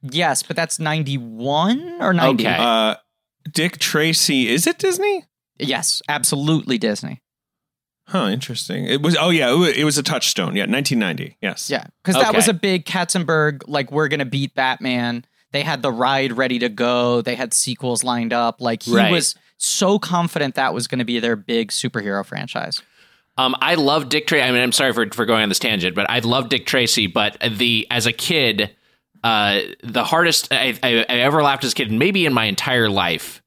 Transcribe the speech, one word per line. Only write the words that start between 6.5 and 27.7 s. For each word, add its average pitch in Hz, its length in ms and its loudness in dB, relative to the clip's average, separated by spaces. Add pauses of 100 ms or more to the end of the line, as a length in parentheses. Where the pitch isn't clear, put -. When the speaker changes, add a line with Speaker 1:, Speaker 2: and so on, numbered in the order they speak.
Speaker 1:
Disney. 104 440 -4 (880)
Speaker 3:
Huh, 156 240 -2
interesting. 104 540 -6
It 135 160 0
was, 160 180 2
oh 160 100 2
yeah, 147 220 2
it 131 60 4
wa-, 175 80 6
it 147 180 2
was 147 140 2
a 147 60 -2
Touchstone. 113 520 -2
Yeah, 98 100 0
nineteen 127 340 0
ninety. 87 420 -4
Yes. - 280 -6
Speaker 1:
Yeah, 139 160 -4 (180)
'cause 185 120 2
that 175 140 4
Speaker 2:
Okay. 214 80 2
Speaker 1:
was 226 100 2
a 226 60 2
big 185 320 -2
Katzenberg, 156 840 -2
like, 143 240 -2
"We're 151 160 0
gonna 139 180 0
beat 135 280 -4
Batman." 123 720 -2 (260)
They 143 120 -2
had 147 180 -4
the 131 100 0
ride 127 460 0
ready 127 220 0
to 120 100 0
go. 120 520 2
They 123 140 -4
had 120 180 -6
sequels 123 500 -2
lined 120 300 -2
up. 120 260 0
Like, 117 240 -4
he 117 120 -2
Speaker 2:
Right. 98 160 4
Speaker 1:
was - 240 0 (220)
so 202 400 2
confident 170 580 -2
that 131 180 0
was 117 140 -4
gonna 127 180 -4
be 120 140 -2
their 117 180 0
big 113 340 -2
superhero 101 540 -4
franchise. - 560 -6 (560)
Speaker 2:
Um, 131 240 2
I 156 140 2
love 147 340 2
Dick 151 180 0
Tracy. 147 160 2
I 127 80 2
mean, 123 100 4
I'm 123 120 2
sorry 135 200 2
for, 113 180 0
for 117 140 -2
going 110 180 4
on 104 60 0
this 92 100 0
tangent, 92 360 0
but 101 140 0
I 120 100 0
love 120 300 0
Dick 123 160 -2
Tracy. 117 420 2
But 104 300 0 (120)
the, 113 400 0